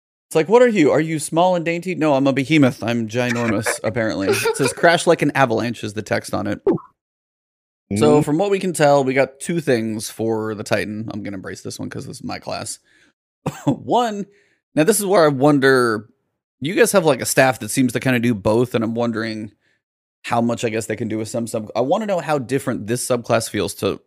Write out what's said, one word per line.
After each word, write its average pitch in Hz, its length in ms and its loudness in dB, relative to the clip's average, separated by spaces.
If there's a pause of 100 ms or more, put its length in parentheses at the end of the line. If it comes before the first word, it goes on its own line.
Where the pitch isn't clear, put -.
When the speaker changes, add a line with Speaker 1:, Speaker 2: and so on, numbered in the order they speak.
(320)
Speaker 1:
It's - 40 -4
like, 160 160 0
"What 233 100 8
are 247 80 6
you? 170 220 4
Are 120 100 4
you 160 180 -2
small 180 380 0
and 170 80 -4
dainty?" 170 300 -4
"No, 151 180 0
I'm 135 140 2
a 139 80 2
behemoth. 135 480 2
I'm 117 260 -4
ginormous," 117 720 -2
Speaker 2:
<laughs> - 20 -20
Speaker 1:
apparently. 110 460 -2
It 440 300 0
says, - 160 0
"Crash 170 320 2
like 165 160 2
an 175 120 0
avalanche" 117 480 0
is 104 120 -8
the 107 80 -6
text 110 320 -4
on 101 120 -4
it. - 200 -6
So - 100 2 (1120)
Speaker 2:
Mm-hmm. 147 340 4
Speaker 1:
from 151 120 -2
what 202 140 0
we 196 80 2
can 185 160 -4
tell, 143 300 4
we 131 100 0
got 131 260 0
two 170 220 -4
things 113 480 -2
for 110 440 -4
the 104 100 -10
Titan. 107 500 -4
I'm 104 80 -8
gonna 101 160 -10
embrace 92 240 -14
this - 160 -12
one 104 100 -8
'cause 110 180 -12
this - 120 -14
is - 60 -20
my 98 140 -8
class. 101 400 -10 (460)
<laughs> - 400 -10
One, 202 600 -2 (480)
now 151 100 2
this 208 160 2
is 202 60 -2
where 185 180 4
I 151 40 6
wonder, 131 840 4 (500)
you 156 140 -6
guys 226 180 4
have, 185 140 4
like, 131 160 2
a - 20 -6
staff 131 360 2
that 104 100 -8
seems 127 240 2
to 123 60 -4
kinda 127 200 2
do 117 140 2
both, 113 400 0
and 113 100 0
I'm 113 100 -4
wondering 110 580 -4 (720)
how 120 180 0
much, 117 200 -2
I 120 60 0
guess, 110 160 -4
they 110 120 -6
can 117 120 -4
do 113 80 -4
with 110 120 -6
some 117 180 -6
sub-, 110 280 -6
I 113 60 0
wanna 175 240 0
know 196 160 -2
how 151 180 -2
different 120 480 -4
this 120 220 -2
subclass 120 400 0
feels 98 280 -4
to 98 300 -4